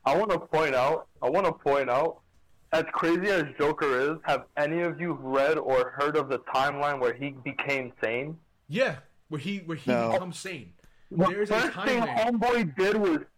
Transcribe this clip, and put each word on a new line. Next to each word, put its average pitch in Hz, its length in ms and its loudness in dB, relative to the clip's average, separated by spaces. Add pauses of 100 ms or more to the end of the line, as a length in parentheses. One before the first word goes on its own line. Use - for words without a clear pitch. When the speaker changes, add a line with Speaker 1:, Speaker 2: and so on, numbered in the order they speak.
Speaker 1:
I 139 120 4
wanna 196 220 0
point 156 360 0
out, 139 320 2 (140)
I 123 80 0
wanna 175 220 2
point 139 380 0
out, 147 320 0 (500)
as 160 220 2
crazy 170 340 2
as 185 160 2 (140)
Joker 147 560 2
is, 165 100 -6
have 135 220 0 (100)
any 147 240 0
of 165 220 -2
you 175 100 -2
read 135 460 2
or 127 320 2 (100)
heard 147 160 0
of 147 140 0
the 127 100 0
timeline 143 600 -2
where 117 120 2
he 139 180 -8
became 135 600 -6 (100)
sane? 127 360 -4 (320)
Speaker 2:
Yeah, 190 260 -2 (320)
where 151 140 -8
he, 196 180 -6
where 165 160 -10
he 127 160 -4
Speaker 3:
No. 117 220 2
Speaker 2:
becomes 175 260 -4
sane. 143 320 -12 (400)
Speaker 1:
The 170 160 2
Speaker 2:
There's 208 240 -2
a 220 80 2
Speaker 1:
first 294 260 -2
thing 254 160 2
Speaker 2:
timeline. 226 160 -2 (220)
Speaker 1:
Homeboy 226 380 0
did 196 180 2
was 185 240 2 (180)